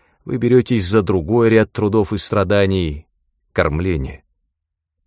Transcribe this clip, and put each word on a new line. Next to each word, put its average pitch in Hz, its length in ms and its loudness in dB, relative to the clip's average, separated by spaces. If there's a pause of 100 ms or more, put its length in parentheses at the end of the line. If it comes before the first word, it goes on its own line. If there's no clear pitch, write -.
(240)
вы 127 120 -6
берётесь 120 500 2
за 107 160 2
другой 95 460 0
ряд 110 240 2
трудов 107 400 -2
и 104 60 -4
страданий — 95 920 -2 (440)
кормление, 78 680 -4 (840)